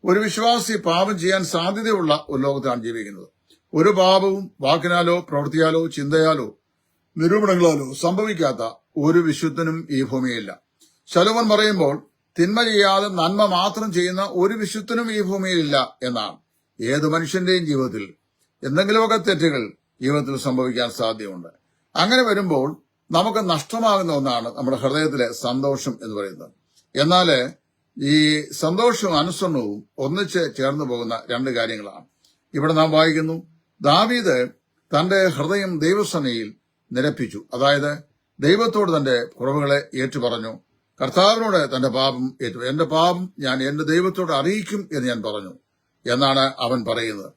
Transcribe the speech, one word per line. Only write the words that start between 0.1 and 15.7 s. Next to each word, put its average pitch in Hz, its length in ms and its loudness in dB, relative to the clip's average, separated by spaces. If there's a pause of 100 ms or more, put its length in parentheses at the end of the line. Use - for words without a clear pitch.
വിശ്വാസി 220 580 0
പാപം 180 420 0
ചെയ്യാൻ 185 260 0
സാധ്യതയുള്ള 180 840 0
ഒരു 131 120 -2
ലോകത്താണ് 135 420 -2
ജീവിക്കുന്നത്. 104 440 -10 (460)
ഒരു 160 160 4
പാപവും 190 640 2 (100)
വാക്കിനാലോ 170 580 2
പ്രവൃത്തിയാലോ 160 680 0
ചിന്തയാലോ 151 720 0 (580)
നിരൂപണങ്ങളാലോ 170 760 4
സംഭവിക്കാത്ത 160 760 -2 (280)
ഒരു 156 220 4
വിശുദ്ധനും 160 720 -2
ഈ 135 120 0
ഭൂമിയിലില്ല. 120 560 -4 (460)
ശലോമോൻ 220 440 2
പറയുമ്പോൾ, 196 600 2 (300)
തിന്മ 208 240 2
ചെയ്യാതെ 202 440 4
നന്മ 185 380 2
മാത്രം 202 480 -2
ചെയ്യുന്ന 180 380 -2
ഒരു 190 220 2
വിശുദ്ധനും 220 580 -6
ഈ 214 100 -2
ഭൂമിയിലില്ല 180 840 0